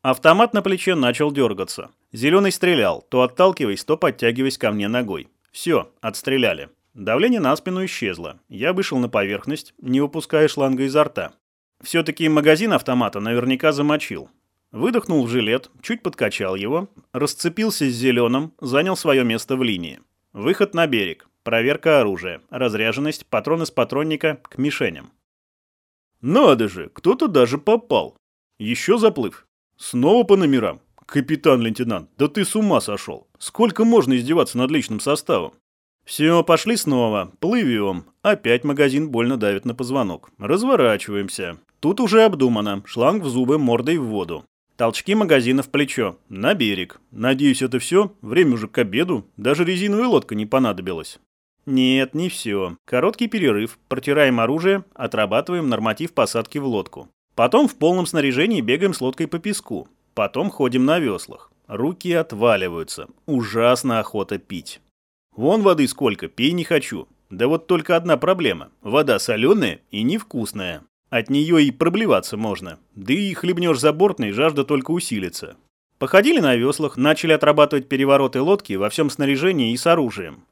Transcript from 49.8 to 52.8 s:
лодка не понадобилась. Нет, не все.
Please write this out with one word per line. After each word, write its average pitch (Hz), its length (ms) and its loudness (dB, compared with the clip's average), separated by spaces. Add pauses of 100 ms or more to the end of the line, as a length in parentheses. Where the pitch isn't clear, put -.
лодка 135 280 0
не 107 100 -4
понадобилась. 92 760 -2 (460)
Нет, 131 480 0
не 170 140 -4
все. 98 560 -6